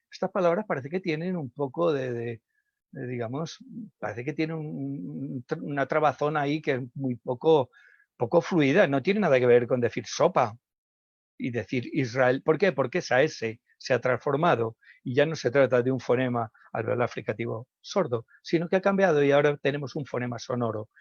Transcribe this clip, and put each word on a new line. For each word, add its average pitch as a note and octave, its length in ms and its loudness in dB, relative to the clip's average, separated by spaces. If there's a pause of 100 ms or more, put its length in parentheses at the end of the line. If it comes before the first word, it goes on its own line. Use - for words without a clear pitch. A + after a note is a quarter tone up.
(100)
Estas - 200 -6
palabras F#3 380 0
parece C#3 200 -4
que E3 120 -4
tienen F3 360 -4
un D3+ 140 -6
poco C#3+ 420 -2
de, C3 200 -2
de, A#2 300 -6 (500)
de, C#3 160 -10
digamos, B2 500 -6 (400)
parece G#2+ 260 -8
que C#3+ 100 -6
tienen D#3+ 220 -4
un, D3+ 920 -8
un, D#3+ 140 -6
una C#3+ 240 -4
trabazón D3+ 500 0
ahí D3 260 -2
que D3+ 120 -2
es B2+ 60 -2 (140)
muy C3+ 220 -4
poco, C#3 540 2 (460)
poco B2 240 2
fluida. E3 460 4
No C#3 160 0
tiene G3 180 0
nada D3+ 200 6
que B2 60 2
ver A#2+ 200 6
con B2+ 140 0
decir A#2+ 260 -2
sopa C3+ 500 0 (800)
y B2+ 140 -6
decir A#2+ 420 -4
Israel. B2+ 500 0
¿Por D#3 160 2
qué? F#3+ 120 4
Porque C3+ 280 -2
esa C3 240 2
S A2+ 380 -2 (160)
se - 180 -2
ha B2 60 2
transformado B2+ 760 0 (260)
y - 120 -6
ya C#3+ 120 4
no D#3+ 80 -4
se C3 160 -2
trata B2 320 4
de B2 80 0
un C3 100 0
fonema B2 500 0 (220)
alveolar A2+ 360 -2
fricativo A#2 600 -8 (120)
sordo, A#2+ 460 -4 (160)
sino E3+ 260 -2
que F#3+ 80 0
ha F#3+ 40 4
cambiado F#3+ 420 4
y C#3+ 100 4
ahora D3 240 4
tenemos C#3+ 400 -4
un D3+ 100 -4
fonema B2 320 -6
sonoro. A2+ 500 -4 (120)